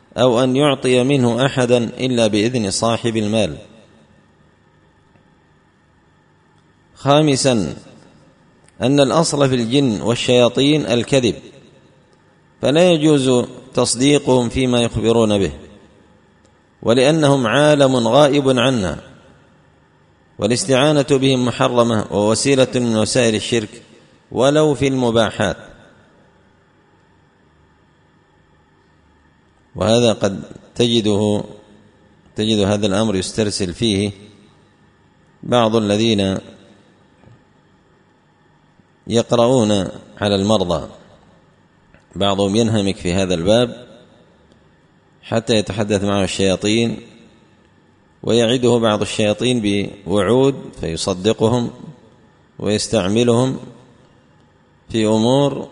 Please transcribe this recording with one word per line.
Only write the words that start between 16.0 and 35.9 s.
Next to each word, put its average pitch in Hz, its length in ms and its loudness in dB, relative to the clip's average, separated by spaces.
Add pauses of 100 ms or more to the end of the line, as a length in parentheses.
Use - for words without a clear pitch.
ولأنهم 139 640 2
عالم 139 500 2
غائب 131 600 2
عنا، 113 400 -2 (1400)
والاستعانة 127 720 0
بهم 135 340 2
محرمة 120 680 0
ووسيلة 113 640 2
من 120 220 0
وسائل 110 380 0
الشرك 107 480 -4 (500)
ولو 147 420 2
في 131 140 -2
المباحات. 113 680 -2 (4000)
وهذا 113 360 2
قد 98 300 -4 (320)
تجده، 104 720 0 (920)
تجد 110 220 0
هذا 104 280 0
الأمر 101 300 0
يسترسل 95 580 -4
فيه 104 360 -2 (1300)
بعض 113 340 2
الذين 104 600 0 (2750)